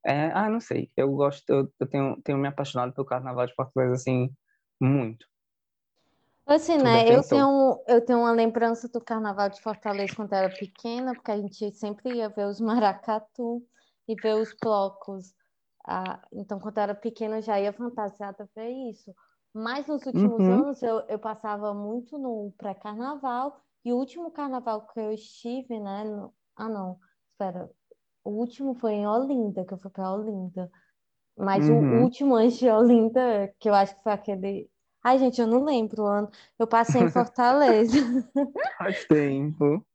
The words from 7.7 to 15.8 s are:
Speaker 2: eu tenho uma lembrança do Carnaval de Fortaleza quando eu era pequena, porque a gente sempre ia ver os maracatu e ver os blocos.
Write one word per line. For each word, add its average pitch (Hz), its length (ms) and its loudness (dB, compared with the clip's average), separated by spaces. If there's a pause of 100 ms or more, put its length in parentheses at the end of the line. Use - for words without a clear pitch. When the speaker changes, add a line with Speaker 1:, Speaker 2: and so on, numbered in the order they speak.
Speaker 2:
eu 233 160 6
tenho 240 160 2
uma 233 100 2
lembrança 233 580 0
do 240 120 -6
Carnaval 208 500 -4
de 202 100 -20
Fortaleza 202 540 -6
quando 208 180 -6
eu 196 60 0
era 190 120 0
pequena, 240 640 -8
porque - 180 -10
a 208 80 -2
gente 202 320 -8
sempre 214 440 -8
ia 220 120 -4
ver 208 180 -6
os 202 140 -8
maracatu 226 1040 -2 (400)
e 226 80 -6
ver 220 220 -2
os 220 260 -4
blocos. 196 720 -4 (500)